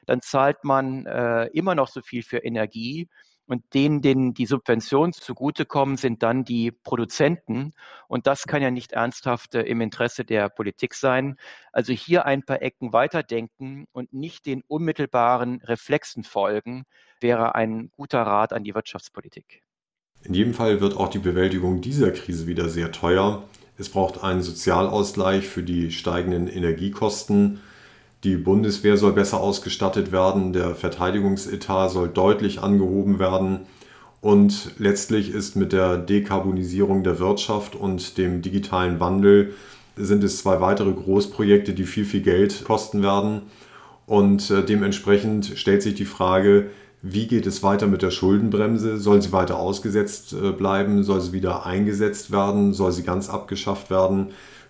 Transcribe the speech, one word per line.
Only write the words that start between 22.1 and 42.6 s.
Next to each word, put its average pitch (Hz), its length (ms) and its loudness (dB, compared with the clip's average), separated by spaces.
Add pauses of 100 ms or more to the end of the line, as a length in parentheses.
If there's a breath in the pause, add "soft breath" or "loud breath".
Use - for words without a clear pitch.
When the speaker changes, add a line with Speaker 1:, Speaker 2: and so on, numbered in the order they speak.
Speaker 2:
Krise 82 340 -8
wieder 87 240 -2
sehr 82 220 -4
teuer. 95 520 0 (340 loud breath)
Es 98 120 -14
braucht 95 340 -2
einen 92 180 0
Sozialausgleich 95 1080 0
für - 160 -8
die 87 280 -2
steigenden 87 560 -2
Energiekosten. 101 1120 0 (640 loud breath)
Die 95 100 2
Bundeswehr 101 640 2
soll 101 160 4
besser 98 260 2
ausgestattet 98 720 -2
werden, 95 400 2
der 87 240 0
Verteidigungsetat 95 1120 -2
soll 90 200 -2
deutlich 101 500 2
angehoben 98 580 2
werden. 95 440 0 (580 loud breath)
Und - 580 4
letztlich 107 560 0
ist 104 220 -6
mit 95 160 0
der 92 260 2
Dekarbonisierung 95 1080 0
der 85 140 0
Wirtschaft 104 580 -2
und 95 400 -6
dem 90 240 0
digitalen 90 580 -2
Wandel 101 540 6 (420 loud breath)
sind 101 300 2
es 98 140 -2
zwei 92 200 2
weitere 98 320 2
Großprojekte, 101 800 2
die 90 120 -2
viel, 104 180 -2
viel 101 180 -2
Geld 98 440 2